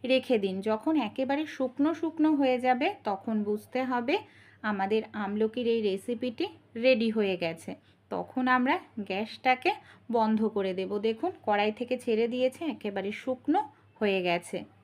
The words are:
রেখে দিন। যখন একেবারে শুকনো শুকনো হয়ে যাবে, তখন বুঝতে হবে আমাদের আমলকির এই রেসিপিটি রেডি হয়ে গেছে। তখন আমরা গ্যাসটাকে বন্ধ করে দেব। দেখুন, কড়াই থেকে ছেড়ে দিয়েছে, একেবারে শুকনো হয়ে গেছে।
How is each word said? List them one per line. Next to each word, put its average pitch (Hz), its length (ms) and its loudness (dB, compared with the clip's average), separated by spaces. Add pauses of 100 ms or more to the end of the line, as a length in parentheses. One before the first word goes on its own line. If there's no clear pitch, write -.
রেখে 254 340 4
দিন। 190 240 -2
যখন 220 340 0
একেবারে 269 500 0
শুকনো 285 480 0
শুকনো 311 420 2
হয়ে 262 240 2
যাবে, 254 440 2
তখন 214 400 -2
বুঝতে 214 400 -4
হবে 247 320 0 (460)
আমাদের 214 400 0 (120)
আমলকির 220 540 -2
এই 226 140 2
রেসিপিটি 226 640 -2 (300)
রেডি 233 340 4
হয়ে 202 280 0
গেছে। 165 380 -6 (340)
তখন 202 380 -4
আমরা 254 320 4 (200)
গ্যাসটাকে 220 720 0 (400)
বন্ধ 220 360 2
করে 196 260 -2
দেব। 190 240 -4
দেখুন, 226 340 -2 (140)
কড়াই 208 260 2
থেকে 240 260 -4
ছেড়ে 233 300 0
দিয়েছে, 254 380 0
একেবারে 208 460 -4
শুকনো 285 580 -2 (300)
হয়ে 196 220 2
গেছে। 175 440 -2 (180)